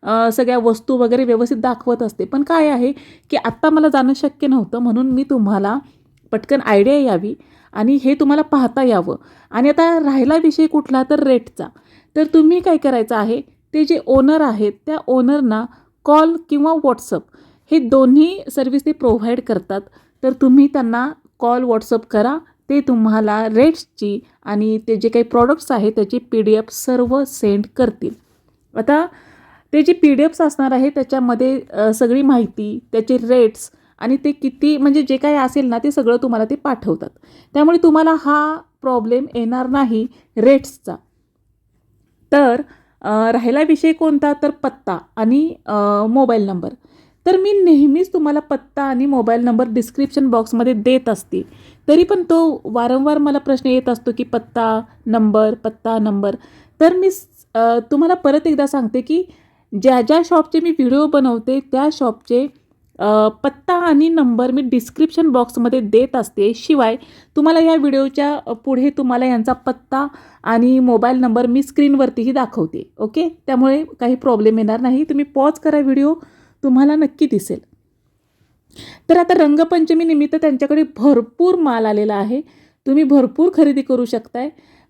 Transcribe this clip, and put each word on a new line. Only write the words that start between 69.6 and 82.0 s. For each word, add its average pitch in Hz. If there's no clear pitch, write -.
आणि 240
मोबाईल 247
नंबर 247
मी 262
स्क्रीनवरतीही 269
दाखवते. 226
ओके, 320
त्यामुळे 269
काही 247
प्रॉब्लेम 220
येणार 220
नाही. 262
तुम्ही 285
पॉज 285
करा 294
व्हिडिओ, 277
तुम्हाला 277
नक्की 302
दिसेल. -
तर 339
आता 349
रंगपंचमी 330
निमित्त 302
त्यांच्याकडे 294
भरपूर 277
माल 247
आलेला 208